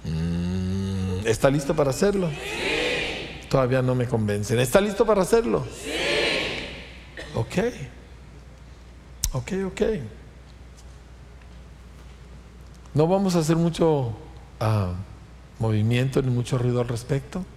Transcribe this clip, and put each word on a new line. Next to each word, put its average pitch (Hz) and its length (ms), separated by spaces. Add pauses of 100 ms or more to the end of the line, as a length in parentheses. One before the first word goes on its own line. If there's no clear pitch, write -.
Mm, 92 1200
¿está 110 240
listo 147 240
para 147 180
hacerlo? 196 380 (1200)
Todavía 131 320
no 127 140
me 123 100
convencen. 107 540
¿Está 131 220
listo 208 240
para 202 160
hacerlo? 220 440 (1700)
Ok. 117 220 (1700)
Ok, 123 200 (140)
ok. 185 160 (3000)
No 156 140
vamos 190 300
a - 20
hacer 160 160
mucho, 160 560 (480)
ah, 107 320 (680)
movimiento 113 640
ni 131 100
mucho 123 260
ruido 123 240
al 117 80
respecto. 135 560 (120)